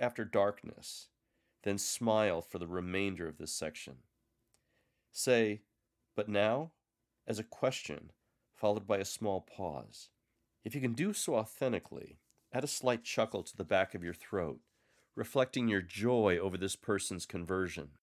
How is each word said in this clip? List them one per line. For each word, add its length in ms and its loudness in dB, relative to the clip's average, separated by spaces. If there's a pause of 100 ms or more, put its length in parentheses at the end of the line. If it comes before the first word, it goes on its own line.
after 240 0
darkness, 840 0 (540)
then 160 0
smile 640 2
for 160 -8
the 80 -6
remainder 640 -2
of 100 -10
this 140 -8
section. 440 -8 (1160)
Say, 500 2 (520)
But 140 -2
now? 440 2 (540)
as 120 -2
a 60 -4
question, 680 -4 (420)
followed 320 0
by 120 4
a 60 -2
small 360 -2
pause. 680 -10 (540)
If 100 -6
you 60 -6
can 120 0
do 200 0
so 220 -2
authentically, 840 -2 (340)
add 120 -2
a 40 -2
slight 340 0
chuckle 400 0
to 140 -16
the 80 -6
back 300 2
of 100 -8
your 100 -6
throat, 460 -4 (540)
reflecting 540 0
your 140 4
joy 580 4
over 160 -2
this 200 -4
person's 500 -4
conversion. 640 -4 (140)